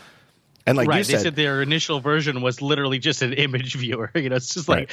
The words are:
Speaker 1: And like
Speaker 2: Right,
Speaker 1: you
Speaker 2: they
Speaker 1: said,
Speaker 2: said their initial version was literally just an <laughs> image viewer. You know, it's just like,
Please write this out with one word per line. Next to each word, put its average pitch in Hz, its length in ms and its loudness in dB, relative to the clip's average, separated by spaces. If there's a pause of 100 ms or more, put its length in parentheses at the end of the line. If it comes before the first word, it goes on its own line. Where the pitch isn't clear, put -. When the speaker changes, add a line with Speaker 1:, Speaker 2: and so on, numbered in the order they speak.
(680)
Speaker 1:
And 131 100 4
like 135 120 4
Speaker 2:
Right, 156 100 4
Speaker 1:
you 202 60 2
Speaker 2:
they - 100 -2
Speaker 1:
said, 107 80 4
Speaker 2:
said 151 140 0
their 139 260 2
initial 151 380 0
version 143 420 0
was 123 200 -2
literally 139 360 0
just 127 240 -2
an 123 100 0
<laughs> 139 120 0
image 131 320 -2
viewer. 117 380 -4
You 143 160 0
know, 127 60 2
it's 127 180 -4
just 170 140 -6
like, - 240 2